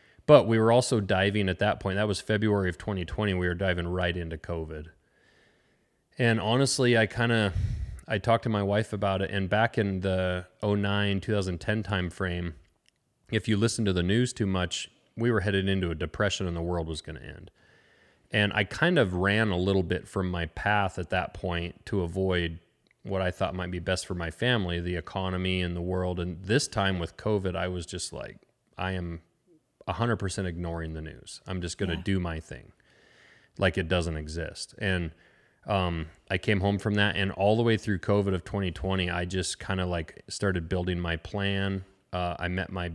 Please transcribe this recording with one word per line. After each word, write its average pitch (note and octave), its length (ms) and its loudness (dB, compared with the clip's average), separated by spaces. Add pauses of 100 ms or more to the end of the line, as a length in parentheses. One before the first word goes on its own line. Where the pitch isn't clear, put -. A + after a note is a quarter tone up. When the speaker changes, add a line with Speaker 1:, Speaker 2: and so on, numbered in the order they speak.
(260)
Speaker 1:
but C3 200 10
we A2+ 120 4
were A2+ 120 6
also B2 300 4
diving G2 480 2
at F2+ 100 0
that G#2 220 0
point. F#2+ 160 -2
That G#2+ 120 0
was G2+ 120 -2
February G#2 480 2
of E2+ 100 -4
twenty F#2+ 260 -4
twenty. G#2 300 0
We F2+ 140 0
were F2 60 0
diving F2 340 0
right F2+ 280 0
into E2 200 -6
covid. D#2+ 520 -8 (1300)
And A#2 220 4
honestly, A#2+ 560 4
I A2 100 6
kinda, A2+ 460 2 (540)
I A2 120 -2
talked A2+ 260 2
to B2 40 0
my G#2+ 140 2
wife G2+ 300 0
about G2 300 0
it. - 80 -2
And G2 180 -2
back G#2+ 300 4
in G2 220 0
the F#2 460 0 (160)
oh G#2 120 2
nine, G2+ 460 2
two A2 120 -4
thousand F#2 280 -2
ten G#2+ 220 -2
time F#2 280 -2
frame, F2 440 -4 (760)
if A2 180 0
you G#2+ 80 4
listen A2 280 0
to G2 80 2
the F2+ 100 2
news A2+ 300 2
too G#2 140 -2
much, F#2 440 -2 (260)
we A#2 140 2
were A2 100 4
headed G2 280 2
into F#2 220 2
a D#2+ 40 -2
depression F#2 520 -2
and E2+ 100 -2
the E2+ 60 -4
world E2+ 260 -2
was D#2+ 120 -6
gonna - 200 -12
end. - 300 -16 (800)
And G#2 220 4
I G#2+ 120 2
kind E3+ 340 2
of F#2+ 160 4
ran G2+ 360 4
a F2+ 60 0
little F#2+ 280 4
bit F2+ 240 -4
from F#2 220 -2
my E2+ 160 -2
path G2+ 520 0
at F2+ 120 -6
that F#2 240 -2
point F2 520 -6
to G2 160 0
avoid F2 560 0 (440)
what F#2+ 180 -4
I F#2 100 0
thought F#2 240 -2
might F2+ 160 -4
be F2+ 100 -4
best F#2 260 -2
for F#2+ 80 -6
my E2+ 160 -4
family, G2 500 0
the F2 160 -2
economy F#2 640 -2
and F2 160 -2
the E2+ 60 -4
world. F2+ 360 -2
And F2 240 -6
this A2 240 2
time G2 320 0
with E2 180 -6
covid, G2 380 -2
I F2+ 140 -2
was F2+ 180 -6
just - 260 -10
like, - 260 -12 (400)
"I F#2 140 -2
am F2 280 -6 (640)
a G2 60 -4
hundred A2+ 240 0
percent F#2+ 320 -4
ignoring E2 460 -4
the D#2 80 -8
news. C#2+ 440 -14
I'm F#2 140 -4
just E2+ 160 -6
gonna F2 180 0
Speaker 2:
Yeah. E2+ 80 -6
Speaker 1:
do G2 180 2
my E2 200 -4
thing - 320 -16 (840)
like F#2 180 4
it F2 120 -2
doesn't E2+ 280 0
exist." D#2 640 -8
And, F2+ 340 0 (540)
um, F2 420 0 (220)
I G2 80 0
came G#2 220 2
home G2+ 180 2
from G#2 160 -2
that, G#2 220 2
and G2 160 0
all G#2 240 4
the A#2 60 2
way A#2 140 4
through G2+ 220 -2
covid G2+ 360 2
of F2 80 -2
twenty G2 280 -4
twenty, F#2 400 -2
I F2 160 -2
just F2+ 340 -4
kinda, F#2+ 260 -2
like, E2+ 420 -4
started F2+ 400 -2
building F2+ 300 0
my E2+ 180 -2
plan. G2 680 -2 (260)
Uh, F2+ 280 -2
I F2 100 -4
met F2+ 240 -2
my, F2 220 -4